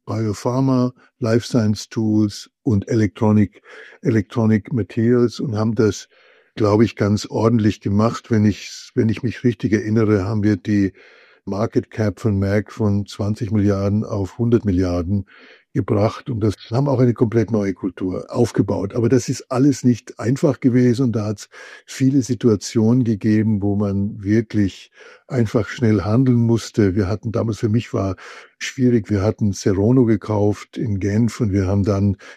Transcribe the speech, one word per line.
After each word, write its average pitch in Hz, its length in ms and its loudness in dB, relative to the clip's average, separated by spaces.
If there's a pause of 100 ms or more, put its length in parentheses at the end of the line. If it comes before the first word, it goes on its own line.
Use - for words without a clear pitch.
Biopharma, 123 880 -2 (260)
Life 117 260 2
Science 107 440 -2
Tools 107 600 -2 (120)
und 101 260 0
Electronic, 107 720 2 (400)
Electronic 110 720 0
Materials 120 720 0
und 113 160 -4
haben 110 180 -2
das, 107 320 0 (480)
glaube 107 300 4
ich, - 100 -4
ganz 104 300 0
ordentlich 110 560 0
gemacht. 110 500 0
Wenn 107 140 4
ich, - 500 -4
wenn 113 140 2
ich 104 120 -4
mich - 220 -6
richtig 117 300 0
erinnere, 107 500 2
haben 104 200 -4
wir 104 120 2
die 101 380 0 (500)
Market 104 480 -4
Cap 104 300 -4
von 101 180 0
Merck 101 320 0
von 101 340 -2
zwanzig 104 460 -6
Milliarden 101 540 0
auf 98 320 -6
hundert 117 260 2
Milliarden 92 640 -2 (500)
gebracht 104 540 -2
und 117 100 -6
das 101 140 0 (160)
haben 131 180 0
auch 131 120 0
eine 120 160 4
komplett 110 340 0
neue 101 240 -2
Kultur 92 560 -6
aufgebaut. 101 640 0
Aber 113 160 0
das 127 180 2
ist - 240 -6
alles 135 320 2
nicht - 360 0
einfach 131 400 0
gewesen 123 460 2
und 113 80 0
da 107 120 -4
hat's 107 240 -8 (380)
viele 135 340 2
Situationen 117 800 2
gegeben, 107 600 0
wo 101 120 0
man 101 480 -4
wirklich 107 680 -2 (360)
einfach 117 400 -2
schnell 107 340 0
handeln 120 360 2
musste. 113 580 0
Wir 101 120 0
hatten 107 240 -6
damals, 107 260 -4
für 113 120 -2
mich 113 220 -2
war 98 260 -4 (420)
schwierig, 120 500 0
wir 101 140 0
hatten 107 280 0
Serono 113 540 2
gekauft 104 720 -2
in 104 220 -4
Genf 107 420 0
und 104 100 -2
wir 98 140 0
haben 98 180 0
dann 98 340 0 (200)